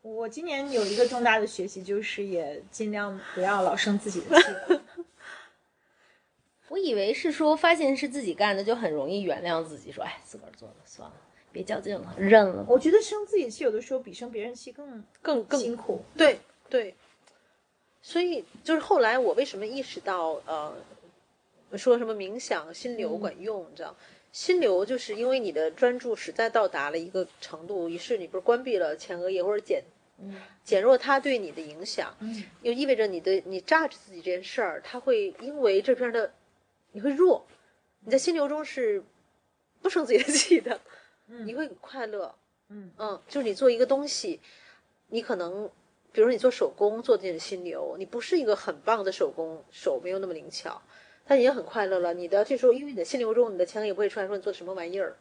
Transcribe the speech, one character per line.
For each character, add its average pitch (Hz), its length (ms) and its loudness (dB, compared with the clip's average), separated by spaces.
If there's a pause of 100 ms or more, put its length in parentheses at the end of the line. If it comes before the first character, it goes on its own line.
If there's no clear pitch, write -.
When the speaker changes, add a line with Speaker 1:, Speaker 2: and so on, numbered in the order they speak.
Speaker 1:
我 220 260 -8
今 302 160 -12
年 285 260 -6
有 240 140 2
一 202 140 -2
个 247 100 6
重 247 160 -2
大 220 160 6
的 208 80 0
学 185 180 -6
习， 196 160 -12
就 202 200 -4
是 208 240 -6
也 156 440 -4
尽 214 220 -6
量 208 260 -6 (160)
不 185 60 -6
要 196 220 2
老 185 120 2
生 202 240 0
自 202 140 -4
己 180 80 -4
的 302 180 4
气。 - 440 2 (880)
Speaker 2:
<laughs> - 1000 -20
我 330 100 -6
以 349 160 0
为 202 200 2
是 - 180 0
说 302 240 4
发 339 180 6
现 285 220 4
是 277 140 -4
自 277 120 -6
己 190 120 -4
干 202 200 2
的， 196 80 -2
就 220 140 2
很 214 160 -2
容 147 180 -2
易 202 120 -2
原 160 200 -2
谅 170 220 0
自 156 140 -12
己， - 160 -18
说 - 100 -8
：“哎， - 220 -10
自 - 120 -20
个 - 80 -20
儿 98 120 -20
做 113 100 -20
的， 107 160 -20
算 - 240 -20
了， 76 80 -20 (380)
别 180 100 -10
较 208 160 -6
劲 196 180 -6
了， 180 200 -12
认 202 280 10
了。” 185 220 -2
Speaker 1:
我 247 100 8
觉 311 140 4
得 427 100 8
生 415 240 -4
自 415 120 0
己 262 120 2
气， 220 140 -10
有 240 80 2
的 220 100 -2
时 269 120 -8
候 262 80 -2
比 196 120 -16
生 240 160 -14
别 220 140 -8
人 233 100 -10
气 - 200 -18
更， 269 320 -18 (160)
Speaker 3:
更， 277 240 0
更 285 120 -2
Speaker 1:
辛 233 200 -2
苦。 - 260 0 (140)
Speaker 3:
对， 302 220 6 (300)
对。 214 240 -2 (1080)
所 - 200 -4
以 339 220 -2 (180)
就 320 120 0
是 311 80 0
后 339 180 4
来 233 180 4
我 220 180 2
为 269 100 2
什 202 120 -12
么 208 80 -8
意 262 160 -8
识 - 200 -12
到， 165 440 -4
呃， 151 300 -8 (1000)
说 240 200 4
什 240 60 -4
么 220 100 -4
冥 202 240 -8
想、 208 360 -6
心 247 240 -10
流 185 200 -4
管 196 220 -8
用， 202 240 -8
Speaker 2:
嗯。 156 80 -18
Speaker 3:
你 - 60 -20
知 165 60 -12
道？ 151 120 -14 (380)
心 359 260 2
流 196 240 4
就 247 140 -2
是 214 180 -8
因 240 140 -2
为 262 100 0
你 202 120 -4
的 156 180 0
专 247 300 2
注 233 160 -4
实 - 160 -12
在 226 180 0
到 220 180 4
达 143 220 -2
了 160 80 -4
一 170 100 -6
个 185 180 -2 (140)
程 165 280 -16
度， 185 200 -4
于 165 80 -6
是 214 220 -4
你 180 80 -6
不 - 100 -12
是 - 60 -2
关 240 220 4
闭 240 140 -2
了 160 200 0
前 175 220 -10
额 180 100 -4
叶 190 140 -2
或 202 100 0
者 208 100 -4
减， - 200 -2 (340)
Speaker 2:
嗯。 196 180 -16 (280)
Speaker 3:
减 190 180 2
弱 247 160 8
它 269 220 2
对 262 180 0
你 180 140 -8
的 160 100 -12
影 156 240 -14
响， - 340 -8
Speaker 1:
嗯。 220 240 -10 (200)
Speaker 3:
又 240 100 0
意 277 140 -2
味 262 80 4
着 214 100 2
你 185 160 -4
的， 190 100 0 (140)
你 185 160 -8
judge 220 300 2
自 - 200 -20
己 180 60 -18
这 180 140 -6
件 185 120 -4
事 - 160 -8
儿， 165 240 -2
它 - 160 -12
会 214 400 2
因 285 200 -10
为 202 200 6
这 254 140 2
片 240 180 0
的， 226 220 -2 (600)
你 208 60 -14
会 269 140 0
弱， 330 320 6 (540)
你 220 100 -16
在 247 80 4
心 330 160 2
流 294 160 0
中 302 160 -4
是 214 380 -2 (800)
不 381 60 2
生 349 140 2
自 247 80 0
己 226 60 6
的 262 60 4 (100)
气 302 260 6
的， 240 220 -4 (460)
Speaker 1:
嗯。 226 200 -12
Speaker 3:
你 220 60 -8
会 294 140 -6 (120)
快 254 280 -10
乐。 202 260 -8 (360)
Speaker 1:
嗯。 202 280 -20
Speaker 3:
嗯， 214 320 -8
就 285 100 -4
是 240 80 -2
你 202 60 -2
做 254 160 6
一 233 80 2
个 254 80 6
东 277 220 0
西， - 320 -6 (720)
你 226 120 -4
可 226 140 -4
能， 185 340 -8 (420)
比 - 80 -2
如 214 60 8
说 247 60 4
你 226 80 0
做 254 100 6
手 180 260 0
工， 214 280 0
做 233 120 4
这 196 60 -4
件 175 180 -6
心 180 240 -10
流， 147 360 -8
你 190 60 -8
不 240 140 -8
是 339 200 0
一 277 40 0
个 214 120 2
很 175 240 -8
棒 214 240 0
的 190 80 -2
手 170 180 -2
工， 160 400 -10
手 - 340 -4
没 180 60 -8
有 190 80 -4
那 190 80 -6
么 180 80 -8
灵 156 160 -12
巧， - 320 -12 (440)
但 277 140 6
已 - 20 6
经 262 120 6
很 240 100 -4
快 214 220 -2
乐 185 140 0
了。 175 140 0
你 175 140 -8
的 196 160 4
这 254 140 0
时 254 80 0
候， 240 80 8
因 277 120 -2
为 285 60 -12
你 233 60 -8
的 170 60 -4
心 254 160 -4
流 220 140 0
中， 226 200 4
你 180 40 -8
的 180 80 4
前 214 160 -8
额 214 40 -4
也 202 80 -2
不 180 60 -6
会 208 100 2
出 214 100 -6
来 190 80 -4
说 208 100 -6
你 185 60 -8
做 208 80 -2
什 180 140 -12
么 190 80 -8
玩 175 180 -8
意 190 80 -6
儿。 170 220 -4